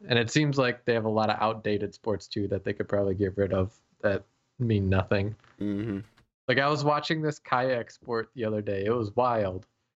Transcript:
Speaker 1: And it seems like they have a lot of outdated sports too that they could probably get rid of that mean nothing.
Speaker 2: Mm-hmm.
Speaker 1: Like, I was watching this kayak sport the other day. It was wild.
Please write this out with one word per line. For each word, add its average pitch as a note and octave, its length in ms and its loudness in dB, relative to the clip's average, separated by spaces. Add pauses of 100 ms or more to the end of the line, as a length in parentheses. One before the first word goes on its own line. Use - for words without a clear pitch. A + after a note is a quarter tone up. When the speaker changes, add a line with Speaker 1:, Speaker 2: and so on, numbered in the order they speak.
Speaker 1:
And A#2+ 120 2
it A2+ 100 0
seems D3 280 2
like B2 260 0
they A#2+ 100 2
have A2 120 0
a A2 40 0
lot A2 200 2
of G#2+ 100 0
outdated G#2+ 540 -2
sports - 340 -6
too G2+ 220 -4
that F#2+ 160 -4
they G#2 80 -2
could G2 160 -6
probably G2 260 2
get G2 220 0
rid G2 160 2
of F#2+ 260 0 (220)
that G2 240 0 (340)
mean G#2+ 300 2
nothing. G2 460 0 (260)
Speaker 2:
Mm-hmm. G2+ 380 -4 (480)
Speaker 1:
Like, B2 120 2
I C#3 80 4
was D3 160 0
watching D3 380 0
this D3+ 180 -2
kayak B2 520 0
sport A2+ 420 -6
the B2 120 -6
other G#2+ 160 -2
day. G2+ 240 -4
It G#2+ 60 2
was A2+ 240 -2
wild. A2 500 2 (360)